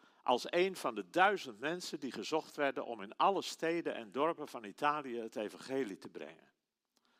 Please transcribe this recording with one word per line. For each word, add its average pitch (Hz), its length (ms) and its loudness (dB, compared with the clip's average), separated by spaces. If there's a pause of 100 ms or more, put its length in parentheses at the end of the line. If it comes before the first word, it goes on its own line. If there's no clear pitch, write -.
(240)
Als 123 280 2
een 180 240 4
van 127 200 -2
de 98 140 -4
duizend 165 500 2
mensen 160 400 -4
die 131 120 -4
gezocht - 440 -2
werden 139 300 0
om 110 160 -6
in 101 160 -10
alle 175 240 6
steden 160 540 -2
en 110 160 -10
dorpen 151 360 0
van 120 160 -10
Italië 135 560 0
het 113 160 -6
evangelie 107 600 -2
te 101 120 -14
brengen. 80 400 -14 (720)